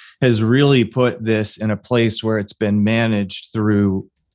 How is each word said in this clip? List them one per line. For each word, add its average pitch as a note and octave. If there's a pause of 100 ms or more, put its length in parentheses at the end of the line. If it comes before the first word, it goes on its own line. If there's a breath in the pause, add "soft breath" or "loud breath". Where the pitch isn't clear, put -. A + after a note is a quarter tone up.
(200 loud breath)
has A#2
really C3
put B2
this G#2+
in G#2+
a -
place A#2
where A2
it's G2+
been G#2
managed A2
through G2+ (240)